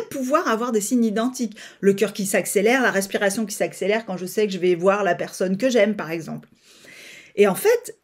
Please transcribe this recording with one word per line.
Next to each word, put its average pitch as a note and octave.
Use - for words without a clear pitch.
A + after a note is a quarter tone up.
pouvoir D4
avoir A#3+
des A3
signes A#3
identiques. A3+
Le G3
cœur G3+
qui G#3
s'accélère, G#3+
la A#3
respiration G3
qui G3
s'accélère G3
quand F#3
je F3+
sais G#3+
que F#3+
je F3+
vais F3+
voir G3
la F3
personne F#3
que B3
j'aime, G#3+
par E3
exemple. E3+
Et G3+
en F#3+
fait, -